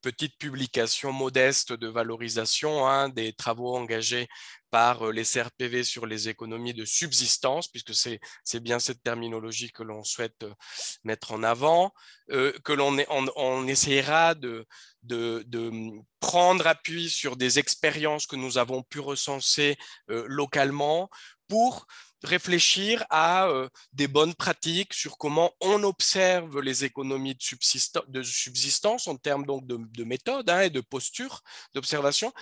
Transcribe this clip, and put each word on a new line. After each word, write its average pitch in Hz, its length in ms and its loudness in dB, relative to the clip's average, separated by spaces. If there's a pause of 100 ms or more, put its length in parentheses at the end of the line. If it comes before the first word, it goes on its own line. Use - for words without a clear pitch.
petite - 380 -6
publication 131 720 -2
modeste 131 600 2
de 117 160 -6
valorisation, 113 1000 0
hein, 135 220 4
des 113 240 -4
travaux 123 420 -4
engagés 117 520 -2 (420)
par, 117 380 4
euh, 110 40 0
les 113 120 -2
C 120 180 2
R 120 100 -6
P 127 160 -6
V 123 160 -2
sur 120 220 -4
les 107 240 -6
économies 117 460 -8
de 110 100 -8
subsistance, 135 840 2
puisque 110 280 -12
c'est, 113 240 0 (240)
c'est - 160 -4
bien 120 200 -2
cette 123 220 -2
terminologie 117 680 -6
que 113 120 -16
l'on 107 200 -12
souhaite, 113 400 -6
euh, 104 100 -12 (500)
mettre 110 280 -6
en 110 100 -6
avant, 151 500 4 (380)
euh, 135 240 2 (100)
que 151 100 -4
l'on 139 260 2
est, 143 100 0
on, 135 160 0 (100)
on 131 300 0
essaiera 135 680 4
de, 117 300 -10 (360)
de, 117 460 -4
de, 117 220 -6
hum, 110 340 -10 (160)
prendre 175 480 4
appui 165 420 0
sur 131 280 -2
des 127 200 4
expériences 151 720 0
que - 80 -10
nous 131 220 -2
avons 127 260 0
pu - 160 -12
recenser, 139 800 0 (340)
euh, 113 160 -4
localement 139 400 0 (800)
pour 233 400 0 (360)
réfléchir 180 840 2
à, 175 380 4
euh, 131 220 -2 (240)
des 143 160 0
bonnes 156 240 4
pratiques 170 600 -2
sur - 240 -6
comment 151 440 2
on 208 220 4
observe 185 760 2
les 135 240 0
économies 135 520 -4
de 123 60 -14
subsista-, - 680 0
de 131 120 -6
subsistance 131 840 0
en 151 80 -4
termes 139 300 -2
donc 135 200 -4
de, 123 120 -6
de 113 260 -10
méthode, 220 460 -2
hein, 180 120 4
et 190 80 4
de 135 120 -2
posture - 600 -8 (320)
d'observation, 143 680 0